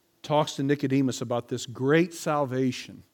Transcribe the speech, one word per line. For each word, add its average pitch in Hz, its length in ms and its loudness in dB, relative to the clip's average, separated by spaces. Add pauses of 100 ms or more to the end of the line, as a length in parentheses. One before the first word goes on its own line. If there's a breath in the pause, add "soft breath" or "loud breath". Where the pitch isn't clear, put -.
(220)
talks 151 360 0
to 143 60 -2
Nicodemus 135 560 2
about 120 280 -4
this 120 180 -6
great 143 480 2
salvation, 131 880 -2 (120)